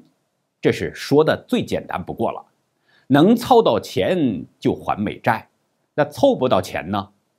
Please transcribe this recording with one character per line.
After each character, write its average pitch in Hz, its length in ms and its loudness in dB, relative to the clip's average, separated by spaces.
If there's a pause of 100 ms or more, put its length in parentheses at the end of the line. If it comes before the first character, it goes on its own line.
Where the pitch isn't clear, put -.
(600)
这 151 80 2
是 85 240 -4
说 147 300 2
的 120 240 -2
最 240 160 -2
简 - 240 -6
单 - 160 -8
不 - 100 -12
过 110 160 -4
了。 - 160 -12 (600)
能 165 280 6
凑 226 280 4
到 123 160 2
钱 123 680 -2 (140)
就 110 160 -2
还 - 240 -6
美 95 200 -6
债， - 280 -2 (480)
那 147 80 2
凑 262 320 0
不 127 120 -2
到 101 140 2
钱 78 300 -8
呢， 101 180 -4 (300)